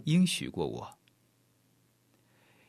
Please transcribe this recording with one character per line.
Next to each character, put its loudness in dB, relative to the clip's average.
应 6
许 -4
过 -2
我。” -10